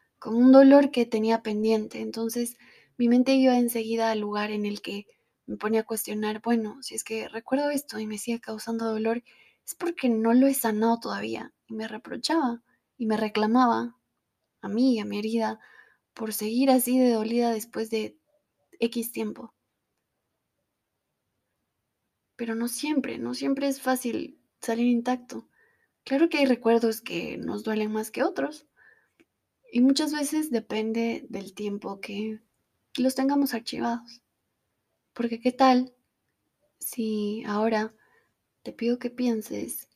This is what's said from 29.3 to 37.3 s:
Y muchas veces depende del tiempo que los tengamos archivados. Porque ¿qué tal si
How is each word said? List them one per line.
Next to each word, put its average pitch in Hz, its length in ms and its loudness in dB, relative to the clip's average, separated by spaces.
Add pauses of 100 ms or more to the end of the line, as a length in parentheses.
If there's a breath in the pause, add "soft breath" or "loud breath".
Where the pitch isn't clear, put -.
Y 240 80 2
muchas 277 320 4
veces 302 380 -2
depende 226 800 -4
del 190 260 -12
tiempo 202 460 -8
que 214 400 -8 (560)
los 254 180 0
tengamos 269 400 0
archivados. 233 680 -8 (920)
Porque 233 280 -6
¿qué 247 120 0
tal 254 420 4 (840)
si 214 680 -6